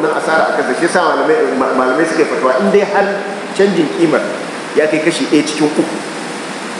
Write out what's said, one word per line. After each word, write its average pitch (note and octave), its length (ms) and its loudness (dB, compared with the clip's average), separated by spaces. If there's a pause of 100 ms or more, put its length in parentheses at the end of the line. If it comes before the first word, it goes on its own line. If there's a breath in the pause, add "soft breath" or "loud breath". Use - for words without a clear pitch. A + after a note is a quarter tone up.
wannan D#3 160 0
asara D#3 320 2
a - 80 -2
kansa. B2+ 240 0
Shi E3 80 4
yasa F3+ 160 2
malamai, C#3 560 2
ma-, D#3 160 0
malamai C#3 320 2
suka D#3+ 160 -2
yi - 80 -6
fatawa, B2+ 320 2
in G3 80 2
dai G3+ 160 4
har G3 160 2 (480)
canjin F#3+ 320 2 (160)
ƙimar D3+ 220 4 (500)
ya D#3 160 4
kai D#3 160 0
kashi E3+ 240 0
ɗaya D3+ 160 4
cikin D3+ 240 0
uku, - 160 0 (960)